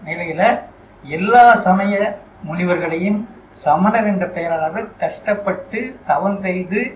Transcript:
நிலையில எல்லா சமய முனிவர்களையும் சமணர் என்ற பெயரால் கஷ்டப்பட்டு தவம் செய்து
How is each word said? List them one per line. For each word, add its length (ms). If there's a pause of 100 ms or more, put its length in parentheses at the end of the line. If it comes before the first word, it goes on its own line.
நிலையில 380 (640)
எல்லா 380 (160)
சமய 380 (460)
முனிவர்களையும் 760 (380)
சமணர் 500
என்ற 180
பெயரால் 720
கஷ்டப்பட்டு 840 (260)
தவம் 360
செய்து 380 (160)